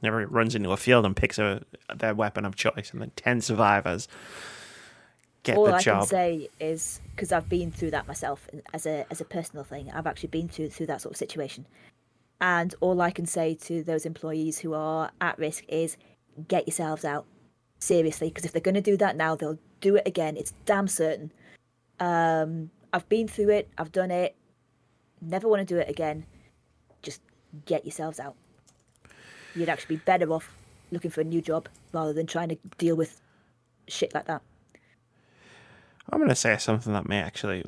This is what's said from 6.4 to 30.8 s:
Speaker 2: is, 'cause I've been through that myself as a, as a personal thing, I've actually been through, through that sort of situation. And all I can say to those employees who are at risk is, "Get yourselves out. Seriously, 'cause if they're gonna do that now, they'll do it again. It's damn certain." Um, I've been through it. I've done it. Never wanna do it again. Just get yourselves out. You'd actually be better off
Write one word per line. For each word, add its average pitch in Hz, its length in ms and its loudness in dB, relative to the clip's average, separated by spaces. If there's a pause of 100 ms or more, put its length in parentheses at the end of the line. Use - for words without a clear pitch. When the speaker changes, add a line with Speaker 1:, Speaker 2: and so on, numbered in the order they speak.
Speaker 2:
is, 160 420 -6 (140)
'cause - 160 -6
I've 170 180 0
been 175 220 0
through 165 200 -4
that 147 160 -4
myself 139 400 -6 (260)
as 160 120 -8
a, 156 240 -2
as - 120 -8
a 160 40 -8
personal 151 380 -8
thing, 139 280 -12
I've 165 160 -6
actually - 220 -6
been 165 180 -2
through, 156 220 -6
through - 180 -8
that 156 140 -6
sort - 120 -10
of - 40 -10
situation. - 480 -8 (720)
And 180 400 2
all 180 220 4
I 175 100 4
can 170 140 -6
say 160 300 0
to 165 280 -4
those 160 220 -2
employees 160 540 -4
who 160 140 -4
are 156 460 -2
at 170 200 0
risk 160 280 -4
is, 160 300 -2 (500)
"Get 180 200 2
yourselves 160 360 -4
out. 147 220 -4 (540)
Seriously, 160 520 2
'cause - 140 -10
if 160 60 -8
they're 165 100 -2
gonna 190 200 2
do 196 160 4
that 190 180 2
now, 160 200 2
they'll 156 240 -4 (220)
do 196 140 6
it 202 120 4
again. 160 300 -2
It's - 160 -8 (120)
damn 196 220 2
certain." 156 440 0 (680)
Um, 165 720 2 (240)
I've 180 160 -2
been 220 180 2
through 208 220 2
it. 208 280 4
I've 160 140 -6
done 185 200 0
it. 180 240 0 (840)
Never 185 260 -4
wanna 202 180 4
do 180 120 0
it 165 120 0
again. 156 360 -4 (800)
Just - 180 -14 (440)
get 156 200 -2
yourselves 156 340 -8
out. 135 160 -12 (1200)
You'd 170 140 -2
actually 160 280 -4
be 156 60 -12
better 180 300 4
off - 220 -6 (360)